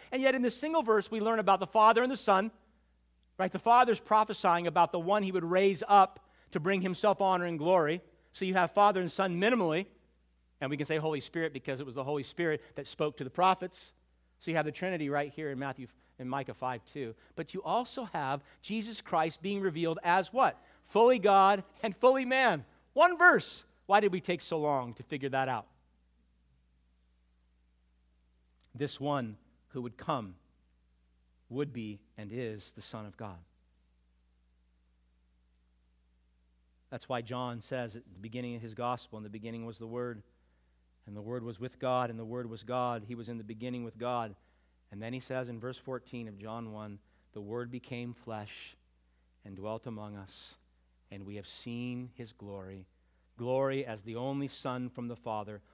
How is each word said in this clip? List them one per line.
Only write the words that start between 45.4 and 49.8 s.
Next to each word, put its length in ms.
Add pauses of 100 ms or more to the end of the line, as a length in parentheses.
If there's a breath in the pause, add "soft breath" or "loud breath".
in 100
verse 180
fourteen 520
of 80
John 340
one, 280 (340)
"The 80
Word 300
became 420
flesh 640 (640)
and 140
dwelt 280